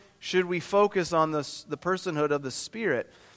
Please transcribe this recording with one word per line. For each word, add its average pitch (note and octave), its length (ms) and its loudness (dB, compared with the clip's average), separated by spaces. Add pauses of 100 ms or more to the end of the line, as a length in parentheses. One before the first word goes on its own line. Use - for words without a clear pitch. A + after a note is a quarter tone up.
(180)
should F3+ 280 0
we F3 140 -2
focus G3 540 2
on D#3+ 180 4
this, D3+ 340 -6
the D#3 120 -8
personhood E3+ 540 0
of C#3+ 100 0
the C3 80 -8
Spirit? E3 600 -4 (260)